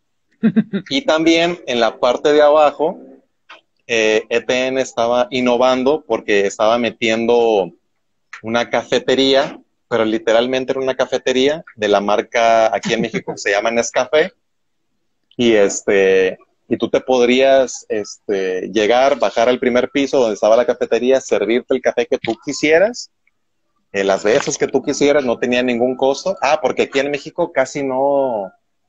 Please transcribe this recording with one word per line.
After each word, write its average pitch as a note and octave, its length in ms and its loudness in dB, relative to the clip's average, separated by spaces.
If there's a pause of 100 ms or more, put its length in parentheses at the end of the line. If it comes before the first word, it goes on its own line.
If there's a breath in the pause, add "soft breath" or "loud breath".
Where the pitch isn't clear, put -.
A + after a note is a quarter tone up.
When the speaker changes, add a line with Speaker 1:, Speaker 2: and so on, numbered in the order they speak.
(420)
Speaker 1:
<laughs> - 480 -2
Speaker 2:
y C3+ 120 -2
también E3 640 2
en B2 120 -4
la A2+ 220 0
parte C#3 320 2
de D3 100 6
abajo, D3 560 2 (880)
eh, A2 420 2
E A#2 120 -2
T B2+ 260 -2
N C3 140 -2
estaba B2 500 -2
innovando B2+ 760 0
porque G#2 420 0
estaba A2 320 0
metiendo A2+ 920 0 (720)
una A#2 260 -4
cafetería, C3+ 920 0 (280)
pero A2+ 160 0
literalmente A#2+ 680 0
era C3 80 -6
una C3 160 -2
cafetería C3 680 -2 (140)
de G#2 100 -4
la G2+ 140 2
marca A2 760 2
aquí G#2 200 -4
en A#2 80 -2
México A#2 300 -8
que - 60 -14
se G#2+ 120 -4
llama G#2 200 0
Nescafé, C3+ 600 -2 (1040)
y A#2 160 2
este, G2 840 2 (280)
y A#2+ 100 -4
tú A2 120 -4
te C#3 120 0
podrías, B2+ 880 2
este, G2 840 -6
llegar, A#2+ 480 2
bajar A2+ 280 0
al B2+ 120 0
primer A#2+ 300 0
piso C#3 280 -2
donde A2+ 160 2
estaba A2 220 2
la A#2+ 100 2
cafetería, B2 540 0
servirte A2+ 540 -2
el B2+ 80 -4
café A#2 240 -2
que - 120 -2
tú A2+ 260 -6
quisieras, D#3+ 680 0 (800)
eh, G2 100 -2
las G2 220 0
veces A#2 340 0
que C#3+ 80 -2
tú C3 160 -2
quisieras, C#3+ 420 0
no A#2 140 -2
tenía B2 240 -2
ningún B2 340 -2
costo. C#3 440 -2
Ah, C#3+ 200 0
porque B2 220 0
aquí - 160 -4
en C#3 120 -2
México D#3+ 420 -6
casi C#3 320 -4
no, C3 680 -2 (380)